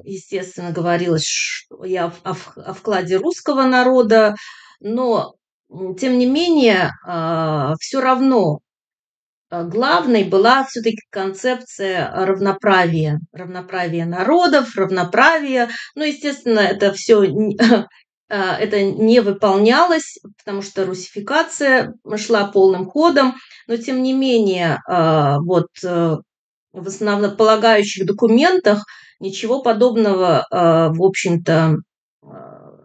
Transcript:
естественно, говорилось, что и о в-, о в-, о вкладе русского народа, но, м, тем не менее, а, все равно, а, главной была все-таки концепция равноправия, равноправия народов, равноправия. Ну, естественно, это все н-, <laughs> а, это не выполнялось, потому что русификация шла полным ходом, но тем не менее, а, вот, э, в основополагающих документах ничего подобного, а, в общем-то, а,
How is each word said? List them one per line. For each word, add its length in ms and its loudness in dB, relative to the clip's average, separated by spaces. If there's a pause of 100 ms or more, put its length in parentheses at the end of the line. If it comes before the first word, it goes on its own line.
естественно, 680 -12
говорилось, 540 -2
что 580 -8
и 120 -4
о 140 -4
в-, 120 -20
о 120 -6
в-, 240 -16
о 160 -14
вкладе 420 -2
русского 460 -2
народа, 720 4 (460)
но, 540 -4 (360)
м, 260 -10
тем 220 0
не 80 2
менее, 640 2 (160)
а, 760 -4
все 220 -4
равно, 560 2 (920)
а, 140 -8
главной 600 0
была 400 4
все-таки 340 -6 (120)
концепция 1000 -6 (160)
равноправия, 920 0 (120)
равноправия 720 -8
народов, 720 2
равноправия. 920 0 (260)
Ну, 80 -4
естественно, 560 -2
это 340 0
все 300 2
н-, 340 -2
<laughs> 300 2 (420)
а, 280 -4
это 260 -2
не 360 2
выполнялось, 1000 2 (200)
потому 240 -10
что 240 -6
русификация 1080 -2 (240)
шла 300 0
полным 420 2
ходом, 440 2 (340)
но 100 -2
тем 240 -4
не 120 0
менее, 720 0
а, 520 2
вот, 280 0 (160)
э, 320 -2 (580)
в 140 -12
основополагающих 1160 0
документах 800 2 (360)
ничего 420 -6
подобного, 880 2
а, 380 2
в 120 -2
общем-то, 760 0 (480)
а, 480 -20 (120)